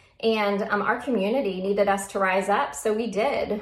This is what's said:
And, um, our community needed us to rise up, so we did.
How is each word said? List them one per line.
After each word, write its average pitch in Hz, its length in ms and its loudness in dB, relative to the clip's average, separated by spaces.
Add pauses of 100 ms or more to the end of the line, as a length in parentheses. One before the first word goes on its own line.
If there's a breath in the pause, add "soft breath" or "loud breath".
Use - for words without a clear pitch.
(220 loud breath)
And, 208 400 2
um, 208 180 -2
our 226 220 0
community 208 580 0
needed 202 280 2
us 196 240 0
to 208 60 -2
rise 190 300 2
up, 214 260 0
so 214 200 0
we 226 140 -2
did. 214 540 -2